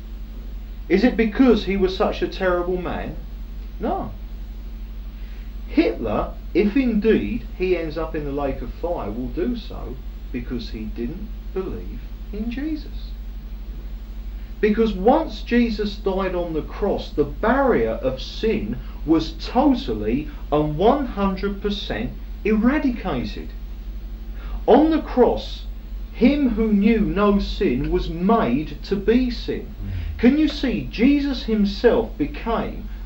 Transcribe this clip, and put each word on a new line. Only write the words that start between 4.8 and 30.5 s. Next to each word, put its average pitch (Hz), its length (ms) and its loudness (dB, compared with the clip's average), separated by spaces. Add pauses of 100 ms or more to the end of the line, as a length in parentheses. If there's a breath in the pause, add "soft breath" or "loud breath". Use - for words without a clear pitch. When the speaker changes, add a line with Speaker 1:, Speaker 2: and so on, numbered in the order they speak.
Speaker 1:
Hitler, - 680 0 (180)
if 208 240 4
indeed 220 680 2 (100)
he 185 180 2
ends 165 220 -4
up 160 180 -4
in 147 120 -4
the 139 60 -4
lake 135 280 -2
of 120 140 -6
fire, 147 360 -4
will 123 180 -4
do 202 280 -2
so - 400 -8 (340)
because 120 380 -6
he 110 160 -8
didn't 135 460 -6 (240)
believe 180 460 -6 (340)
in 226 160 -4
Jesus. 294 600 -6 (1500 loud breath)
Because 214 320 4
once 247 480 2
Jesus 220 560 2
died 185 380 0
on 170 180 -2
the 151 80 0
cross, - 480 -2
the 147 160 2
barrier 208 680 2 (100)
of 127 180 0
sin - 560 -2 (300 loud breath)
was 156 340 4
totally 139 880 2 (240 loud breath)
and 151 240 2
one 247 300 4
hundred 202 560 -2
percent 127 500 -4 (320 loud breath)
eradicated. 214 1040 2 (1160 loud breath)
On 302 240 8
the 302 100 4
cross, - 640 2 (480)
him 277 380 4
who 220 220 2
knew 208 280 6
no 202 380 4
sin 151 520 0
was 175 180 0
made 170 720 2
to 202 120 -2
be 240 360 4
sin. - 360 -4
Speaker 2:
Mm. - 520 -6
Speaker 1:
Can 269 200 6
you 311 80 4
see, 220 440 -2